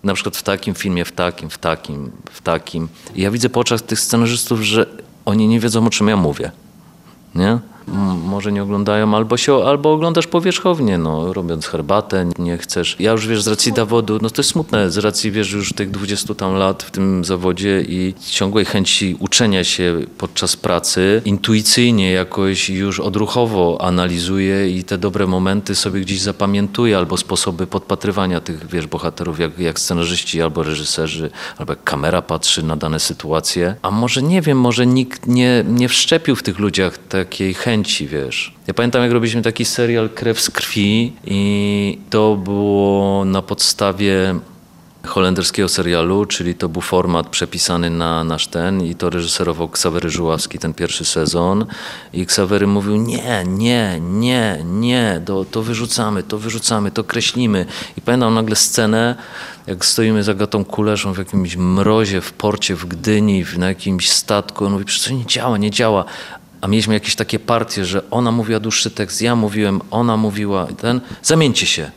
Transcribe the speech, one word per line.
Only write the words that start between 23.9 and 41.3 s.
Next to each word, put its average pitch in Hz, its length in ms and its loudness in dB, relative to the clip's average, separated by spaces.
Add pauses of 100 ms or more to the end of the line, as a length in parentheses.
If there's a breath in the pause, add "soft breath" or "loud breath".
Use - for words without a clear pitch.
i 90 60 -4
te 101 140 -4
dobre 95 300 0
momenty 95 480 0
sobie 98 260 -2
gdzieś 95 200 -4
zapamiętuję, 101 760 0
albo 90 200 0
sposoby 90 500 -2
podpatrywania 95 720 -2
tych, 80 260 -10
wiesz, 80 200 -4
bohaterów, 82 520 -6
jak, 82 200 -2
jak 82 200 -2
scenarzyści, 85 640 -2
albo 80 220 0
reżyserzy, 78 680 -4 (280 loud breath)
albo - 140 -8
jak 71 120 -8
kamera 80 380 0
patrzy 80 420 -2
na 80 120 -2
dane 78 240 -2
sytuacje. 82 840 -2
A 95 100 -2
może, 120 300 0
nie 170 200 2
wiem, 147 180 2
może 123 280 4
nikt 127 400 0
nie, 123 400 4
nie 120 220 2
wszczepił 160 460 2
w - 80 -8
tych 98 160 -4
ludziach 95 380 2
takiej 95 560 -2
chęci, 120 200 -2 (340)
wiesz. 69 460 -6 (140)
Ja 98 60 -4
pamiętam, 120 300 2
jak 120 80 2
robiliśmy 117 300 2
taki 113 240 0
serial 117 440 0
Krew 113 320 -2
z - 80 0
krwi 110 640 0 (120)
i 101 720 0 (120)